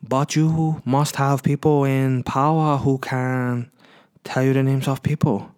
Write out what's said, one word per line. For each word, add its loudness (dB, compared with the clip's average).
But -2
you 0
must 0
have 0
people 2
in 0
power 2
who 0
can -4
tell -2
you 2
the 2
names 0
of -2
people. 0